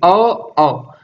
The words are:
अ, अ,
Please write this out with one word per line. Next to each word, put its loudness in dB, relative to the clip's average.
अ, 2
अ, -2